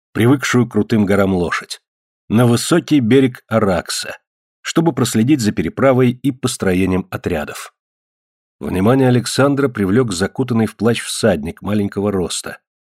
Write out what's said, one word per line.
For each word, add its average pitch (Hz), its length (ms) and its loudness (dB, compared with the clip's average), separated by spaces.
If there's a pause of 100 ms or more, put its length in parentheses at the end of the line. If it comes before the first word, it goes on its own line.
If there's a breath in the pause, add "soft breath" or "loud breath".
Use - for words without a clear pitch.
(120)
привыкшую 123 540 2
к - 60 -10
крутым 107 340 0
горам 98 280 2
лошадь, - 460 -4 (480)
на 120 180 4
высокий 143 540 2
берег 123 480 2
Аракса, 101 680 -2 (420)
чтобы 165 320 0
проследить 123 480 0
за 104 120 0
переправой 123 580 2
и 123 200 -4
построением 95 800 -2
отрядов. - 640 -8 (840)
Внимание 107 480 2
Александра 135 600 0
привлек 107 440 0
закутанный 113 540 -2
в - 100 -10
плащ 113 240 0
всадник 85 640 -2
маленького 101 500 -2
роста, 87 460 -6 (360)